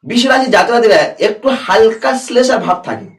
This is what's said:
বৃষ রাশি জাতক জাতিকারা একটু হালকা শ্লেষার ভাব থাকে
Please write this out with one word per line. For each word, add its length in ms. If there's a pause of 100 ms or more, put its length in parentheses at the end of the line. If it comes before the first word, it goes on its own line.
বৃষ 220
রাশি 240
জাতক 240
জাতিকারা 320 (120)
একটু 300
হালকা 680
শ্লেষার 420
ভাব 240
থাকে 220 (120)